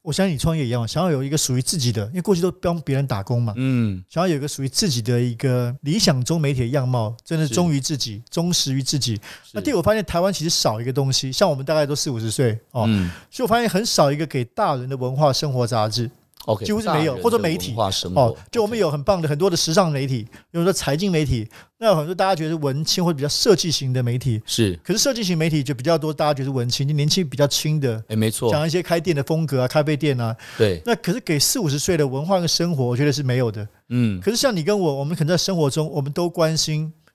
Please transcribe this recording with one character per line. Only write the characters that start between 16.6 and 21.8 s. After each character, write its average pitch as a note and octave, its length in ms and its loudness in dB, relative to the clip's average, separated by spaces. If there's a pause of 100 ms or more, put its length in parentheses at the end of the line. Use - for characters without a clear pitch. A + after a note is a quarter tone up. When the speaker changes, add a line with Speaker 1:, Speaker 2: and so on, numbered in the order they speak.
Speaker 1:
几 G#3 60 -2
乎 G#3+ 100 0
是 G#3+ 60 -4
没 D#3 160 2
有， D#3 80 0
Speaker 2:
大 B2 40 -4
人 - 20 -8
的 - 60 -6
Speaker 1:
或 A#3 60 2
者 A#3 80 2
媒 F3 200 0
体。 - 100 -6
Speaker 2:
文 A#2+ 80 -6
化 G#2 160 0
生 F2+ 200 -4
活。 A2 100 4
Speaker 1:
哦， A2+ 160 2 (120)
就 A#3 120 0
我 G#3+ 40 2
们 A3 100 -4
有 G3 140 2
很 D3 140 -4
棒 G3 180 4
的， D#3 60 -2
Speaker 2:
OK。 - 20 -2
Speaker 1:
很 D3 80 -2
多 F#3+ 120 2
的 E3+ 80 0
时 - 160 0
尚 F3 180 4
媒 C#3 160 -2
体， B2 180 -2 (260)
有 E3+ 100 -2
很 E3+ 40 2
多 F#3+ 60 4
财 C#3+ 240 0
经 F#3 160 0
媒 D#3 140 2
体， B2 220 -2 (300)
那 A3+ 100 0